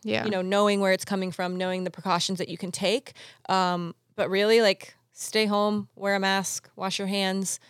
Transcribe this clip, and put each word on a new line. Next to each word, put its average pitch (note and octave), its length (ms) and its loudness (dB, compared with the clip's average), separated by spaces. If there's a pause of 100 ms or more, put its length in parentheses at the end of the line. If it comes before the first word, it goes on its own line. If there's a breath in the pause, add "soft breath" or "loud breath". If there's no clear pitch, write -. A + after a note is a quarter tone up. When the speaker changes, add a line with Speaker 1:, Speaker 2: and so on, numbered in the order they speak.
Speaker 1:
Yeah. G#3+ 200 0
Speaker 2:
You G#3+ 60 -2
know, F#3+ 120 0
knowing G3+ 380 4
where F#3+ 120 4
it's F#3+ 120 0
coming F#3+ 260 -2
from, F3+ 260 -4
knowing F#3 280 -2
the F#3 60 -4
precautions F3 480 -2
that F3+ 100 -6
you E3 80 -8
can F3 160 -8
take. G3+ 400 -2 (360 loud breath)
Um, F3+ 460 0 (220)
but G3+ 140 0
really, G#3+ 320 4
like, - 320 0 (180)
stay - 340 -2
home, G#3 500 0
wear G3 180 0
a G3 60 0
mask, F#3+ 560 -2
wash F#3 220 -4
your G3 100 -4
hands. F#3+ 600 -2